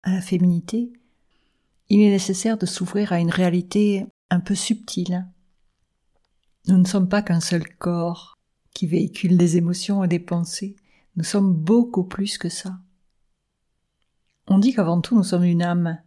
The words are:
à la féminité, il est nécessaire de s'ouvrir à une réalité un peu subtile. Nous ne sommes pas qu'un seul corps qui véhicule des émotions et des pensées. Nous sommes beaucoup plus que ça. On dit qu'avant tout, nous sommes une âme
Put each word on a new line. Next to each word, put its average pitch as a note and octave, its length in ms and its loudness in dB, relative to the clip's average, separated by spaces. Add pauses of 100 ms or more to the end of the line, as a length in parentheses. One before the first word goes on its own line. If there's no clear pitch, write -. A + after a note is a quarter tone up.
à F#3 100 -2
la F#3+ 80 -2
féminité, F3+ 720 -2 (960)
il G3+ 140 6
est G#3 80 6
nécessaire G3 480 -2
de F3+ 80 -2
s'ouvrir G3+ 460 -4
à E3+ 80 0
une E3+ 100 0
réalité F#3 760 0 (240)
un F3+ 100 2
peu G3+ 140 -4
subtile. F#3 720 -4 (1400)
Nous F#3 100 4
ne F#3 80 8
sommes F#3 240 0
pas G3+ 140 0
qu'un E3+ 180 0
seul E3 260 -2 (100)
corps E3+ 580 -4 (400)
qui - 120 -4
véhicule F3 520 0
des E3+ 180 4
émotions F3+ 480 -2
et F3+ 40 0
des E3+ 100 0
pensées. F3 580 -8 (400)
Nous E3 80 -4
sommes G3 300 2
beaucoup G3+ 500 2
plus G3 320 -8
que - 120 -8
ça. F#3 300 -12 (1700)
On F#3+ 100 4
dit B3+ 160 4
qu'avant E3+ 260 0
tout, - 140 -2
nous G#3 80 4
sommes F3+ 220 0
une F3 180 2
âme F3 440 -2